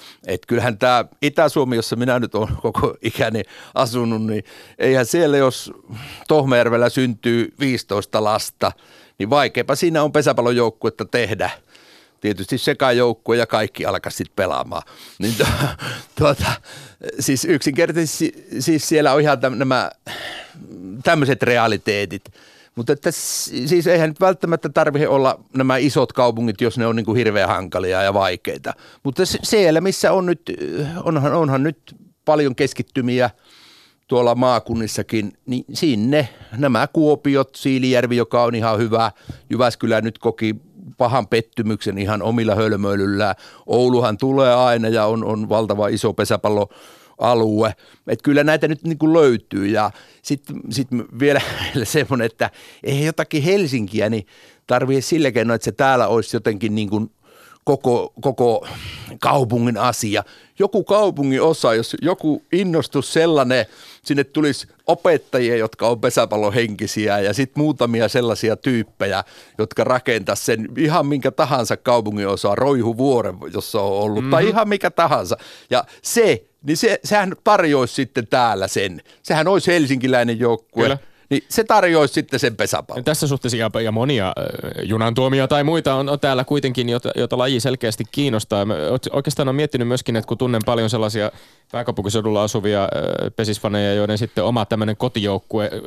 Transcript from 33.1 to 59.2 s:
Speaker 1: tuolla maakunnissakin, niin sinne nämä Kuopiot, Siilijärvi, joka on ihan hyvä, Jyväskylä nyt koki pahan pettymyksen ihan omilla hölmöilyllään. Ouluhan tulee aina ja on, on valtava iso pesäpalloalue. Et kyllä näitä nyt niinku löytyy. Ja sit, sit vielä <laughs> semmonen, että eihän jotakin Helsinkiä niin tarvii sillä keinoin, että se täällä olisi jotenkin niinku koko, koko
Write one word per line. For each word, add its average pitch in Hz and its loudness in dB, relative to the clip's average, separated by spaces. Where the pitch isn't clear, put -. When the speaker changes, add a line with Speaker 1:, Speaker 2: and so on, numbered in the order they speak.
Speaker 1:
tuolla 120 4
maakunnissakin, 113 -2
niin 127 -6
sinne 123 2
nämä 131 2
Kuopiot, 143 2
Siilijärvi, 127 2
joka 120 2
on 120 2
ihan 110 0
hyvä, 110 0
Jyväskylä 113 2
nyt 113 -6
koki 110 -2
pahan 120 2
pettymyksen 110 -2
ihan 101 -2
omilla 113 2
hölmöilyllään. 101 0
Ouluhan 120 2
tulee 135 2
aina 120 2
ja 110 2
on, 113 0
on 107 -4
valtava 104 0
iso 107 0
pesäpalloalue. 107 0
Et - -4
kyllä 147 4
näitä 156 2
nyt 151 -4
niinku 156 0
löytyy. 117 2
Ja 107 0
sit, 139 -6
sit 135 -4
vielä 139 4
<laughs> 135 -4
semmonen, 127 -2
että 110 -2
eihän 139 -2
jotakin 156 -2
Helsinkiä 123 0
niin 110 -4
tarvii 131 2
sillä 147 0
keinoin, 113 2
että 113 -4
se 113 -2
täällä 131 2
olisi 110 0
jotenkin 107 -2
niinku 107 -2
koko, 123 0
koko 120 0